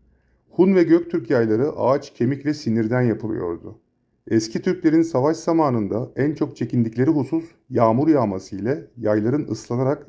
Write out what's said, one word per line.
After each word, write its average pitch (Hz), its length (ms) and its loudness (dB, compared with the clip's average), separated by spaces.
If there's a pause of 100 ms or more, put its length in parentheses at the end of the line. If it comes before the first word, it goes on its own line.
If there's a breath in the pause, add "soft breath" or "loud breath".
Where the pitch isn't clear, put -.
(500)
Hun 190 260 4
ve 180 80 6
Göktürk 170 460 0
yayları 117 480 2
ağaç, 131 360 0
kemik 135 320 -2
ve 147 80 0
sinirden 117 480 0
yapılıyordu. 90 760 -4 (480)
Eski 113 340 -2
Türklerin 165 400 2
savaş 156 360 0
zamanında 127 800 -2
en 147 200 -2
çok - 220 -6
çekindikleri 120 520 0
husus 160 340 -2 (260)
yağmur 120 380 2
yağması 110 480 0
ile 131 320 -4 (100)
yayların 113 500 0
ıslanarak 127 600 -4